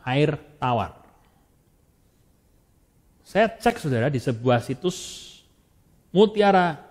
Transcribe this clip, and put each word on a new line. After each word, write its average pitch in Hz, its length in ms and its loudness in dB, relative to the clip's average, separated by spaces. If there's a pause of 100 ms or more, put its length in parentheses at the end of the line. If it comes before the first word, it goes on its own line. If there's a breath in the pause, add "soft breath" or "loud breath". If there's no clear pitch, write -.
air 147 320 0 (240)
tawar. 117 400 -4 (2250)
Saya 214 240 0
cek, 226 320 -2
saudara, 131 320 -2
di 131 80 -2
sebuah 123 400 0
situs, - 800 -10 (720)
mutiara 196 640 2 (140)